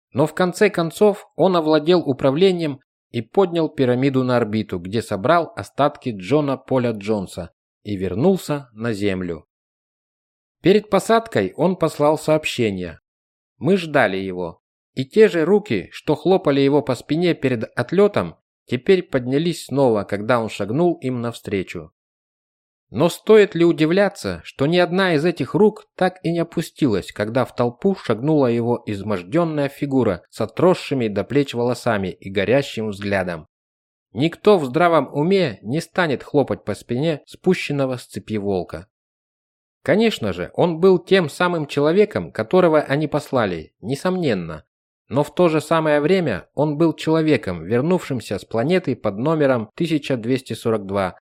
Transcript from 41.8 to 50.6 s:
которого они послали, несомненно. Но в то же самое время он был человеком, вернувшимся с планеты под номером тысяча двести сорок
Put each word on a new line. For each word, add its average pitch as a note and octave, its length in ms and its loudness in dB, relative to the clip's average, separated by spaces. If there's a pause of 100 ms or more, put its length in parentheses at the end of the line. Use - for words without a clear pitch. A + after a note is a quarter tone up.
которого D#3 520 2
они D3 260 -2
послали, G#2+ 720 -2
несомненно. A#2 840 -4 (420)
Но C#3+ 160 0
в - 100 -16
то F3+ 140 4
же D#3 120 0
самое D#3 400 2
время D3+ 540 0
он D3 220 0
был D#3 180 2
человеком, D3+ 720 0
вернувшимся B2+ 720 -2
с - 60 -18
планеты C#3+ 520 -2
под G2+ 200 -4
номером C3 580 0
тысяча D#3 420 -2
двести A#2+ 360 -2
сорок A2 340 -2